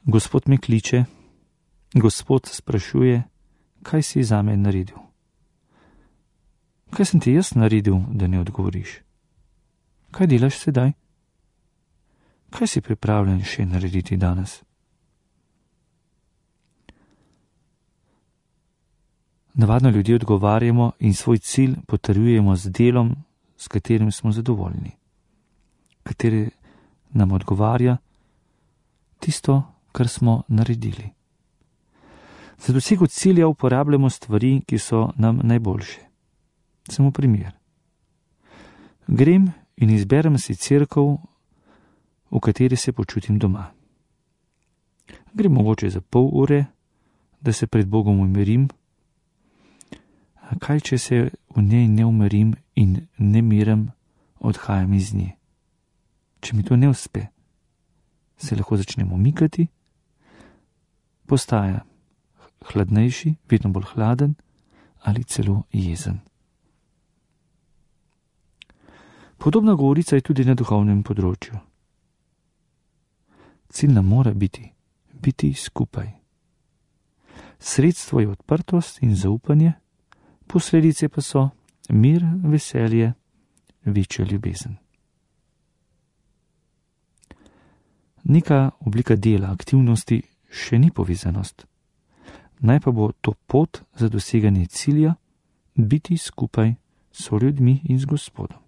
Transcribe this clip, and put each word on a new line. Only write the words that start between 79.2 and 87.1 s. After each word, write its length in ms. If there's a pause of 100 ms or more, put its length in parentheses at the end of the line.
posledice 600
pa 140
so 220 (440)
mir, 360 (200)
veselje, 680 (720)
večja 400
ljubezen. 520 (3500)